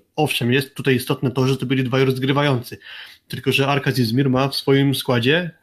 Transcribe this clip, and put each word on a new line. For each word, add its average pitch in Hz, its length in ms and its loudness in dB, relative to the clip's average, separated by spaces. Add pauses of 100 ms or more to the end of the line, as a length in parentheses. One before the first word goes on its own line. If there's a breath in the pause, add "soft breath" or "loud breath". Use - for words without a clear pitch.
(160)
owszem, 127 380 0
jest 139 220 -2
tutaj 131 200 0
istotne 127 360 -2
to, 131 160 0
że 135 100 0
to 131 80 -6
byli 131 180 0
dwaj 131 220 2
rozgrywający. 131 720 0 (500 loud breath)
Tylko 123 240 -2
że 135 160 0
Arkas 135 320 0
Izmir 120 300 0
ma 131 200 2
w 135 60 -6
swoim 139 400 2
składzie 139 560 0 (120)